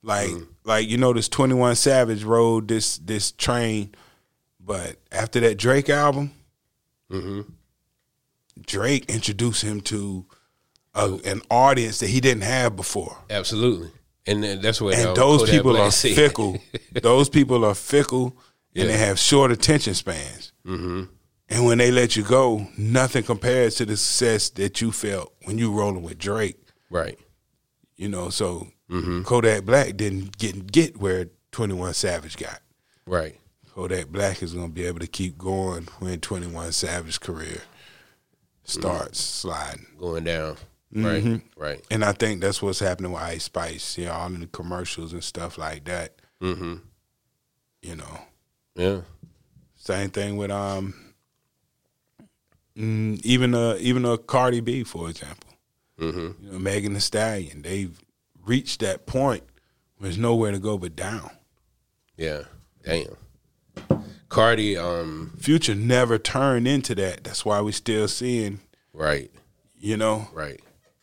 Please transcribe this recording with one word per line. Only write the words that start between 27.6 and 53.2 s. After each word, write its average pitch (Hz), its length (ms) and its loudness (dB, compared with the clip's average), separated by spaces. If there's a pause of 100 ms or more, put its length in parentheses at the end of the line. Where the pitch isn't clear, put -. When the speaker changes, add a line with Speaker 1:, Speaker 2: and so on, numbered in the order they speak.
Speaker 1:
You 95 100 -8
know, 92 220 -8
so 87 380 -4 (220)
Speaker 2:
Mm-hmm. 87 340 -4
Speaker 1:
Kodak 110 420 4
Black 117 320 4
didn't 98 400 -4
get, 95 340 -6
get 160 260 4
where 92 300 -2 (240)
Twenty-one 92 420 -4
Savage 82 440 -4
got. - 240 -12 (440)
Speaker 2:
Right. 85 320 -4 (360)
Speaker 1:
Kodak 90 340 -6
Black 95 340 -4
is 85 120 -8
gonna 87 160 -8
be 85 160 -8
able 85 140 -6
to 85 80 -8
keep 90 300 -6
going 92 520 -6 (100)
when 90 220 -8
Twenty-one 85 500 -10
Savage 85 480 -6
career 80 440 -10 (1000)
starts - 560 -6 (240)
Speaker 2:
Mm-hmm. 92 60 -8
Speaker 1:
sliding. 76 360 -10 (140)
Speaker 2:
Going 82 240 -6
down. 80 320 -4 (400)
Speaker 1:
Mm-hmm. 107 380 0
Speaker 2:
Right. 113 80 -4 (160)
Right. 76 340 -8
Speaker 1:
And 110 140 0
I 104 80 2
think 107 260 -2
that's 98 220 -2
what's 98 180 -4
happening 92 320 -4
with 80 120 -8
Ice 82 200 -8
Spice, 80 540 -8
you 87 80 -8
know, 85 80 -8
all 85 140 -6
in 90 120 -10
the 82 80 -12
commercials 87 640 -10
and 87 120 -12
stuff 85 340 -12
like 82 260 -10
that. 85 320 -10 (260)
Speaker 2:
Mm-hmm. 87 340 -6 (1080)
Speaker 1:
You 85 160 -16
know. 76 220 -18 (560)
Speaker 2:
Yeah. 92 260 0 (760)
Speaker 1:
Same 98 360 -6
thing 101 260 -6
with, 101 120 -6
um, 98 440 -6 (1800)
mm, 110 460 -2